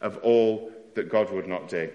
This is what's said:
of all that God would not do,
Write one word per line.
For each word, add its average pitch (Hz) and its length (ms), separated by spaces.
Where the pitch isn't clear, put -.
of 104 160
all 113 520
that - 120
God 107 240
would 92 160
not 90 220
do, 82 260